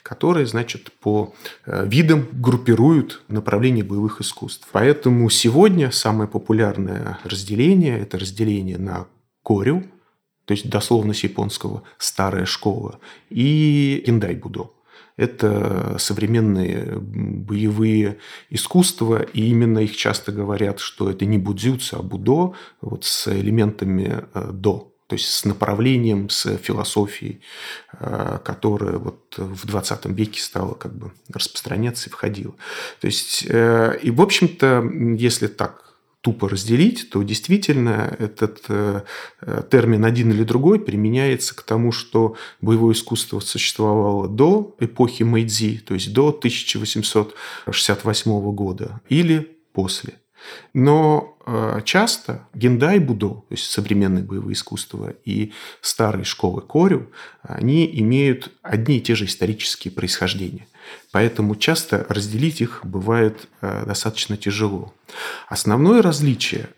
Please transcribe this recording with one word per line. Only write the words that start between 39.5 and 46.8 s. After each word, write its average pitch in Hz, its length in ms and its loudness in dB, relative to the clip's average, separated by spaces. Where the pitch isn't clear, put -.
термин 113 360 2
один 117 260 2
или 107 140 2
другой 147 340 2
применяется 127 720 -2
к - 100 -18
тому, 117 280 -2
что 113 460 0
боевое 113 340 4
искусство - 460 -6
существовало 104 880 0
до 170 500 2
эпохи 120 460 0
Мэйдзи, 110 600 0
то 98 100 -4
есть 95 180 -4
до 139 180 4
тысяча 127 480 -2
восемьсот 107 560 0